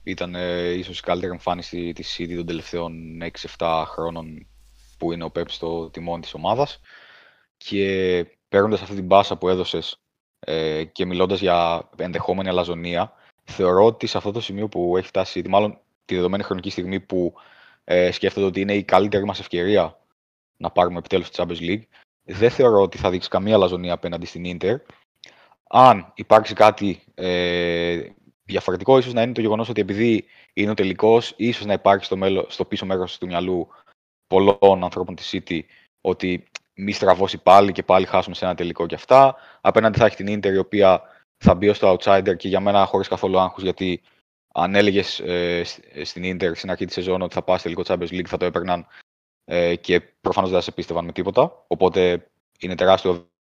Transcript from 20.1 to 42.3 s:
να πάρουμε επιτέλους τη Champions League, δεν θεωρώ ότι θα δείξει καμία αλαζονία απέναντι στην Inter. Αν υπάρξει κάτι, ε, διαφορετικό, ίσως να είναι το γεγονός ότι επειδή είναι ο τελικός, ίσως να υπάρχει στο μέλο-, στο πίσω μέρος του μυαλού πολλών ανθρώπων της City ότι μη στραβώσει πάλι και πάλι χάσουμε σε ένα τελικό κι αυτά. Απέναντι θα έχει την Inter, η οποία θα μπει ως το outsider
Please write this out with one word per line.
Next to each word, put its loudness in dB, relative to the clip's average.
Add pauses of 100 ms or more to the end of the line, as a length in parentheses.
να -8
πάρουμε 2
επιτέλους -4
τη -6
Champions -6
League, -4 (420)
δεν 2
θεωρώ 6
ότι 0
θα 0
δείξει -4
καμία 0
αλαζονία 2
απέναντι -8
στην -12
Inter. 0 (920)
Αν 6
υπάρξει 4
κάτι, 4 (120)
ε, -2 (420)
διαφορετικό, 2
ίσως 0
να 0
είναι -2
το -4
γεγονός -2
ότι -2
επειδή 0 (280)
είναι -2
ο -4
τελικός, 2
ίσως -4
να -2
υπάρχει 2
στο -4
μέλο-, 0
στο -8
πίσω -6
μέρος -6
του -10
μυαλού -4 (580)
πολλών 6
ανθρώπων -6
της -14
City -6 (400)
ότι -2 (300)
μη -6
στραβώσει 2
πάλι 8
και -6
πάλι 2
χάσουμε -2
σε -8
ένα -2
τελικό -4
κι -8
αυτά. 6 (260)
Απέναντι 2
θα 6
έχει -2
την -6
Inter, 0
η 0
οποία 4 (340)
θα 4
μπει 2
ως 2
το 4
outsider 2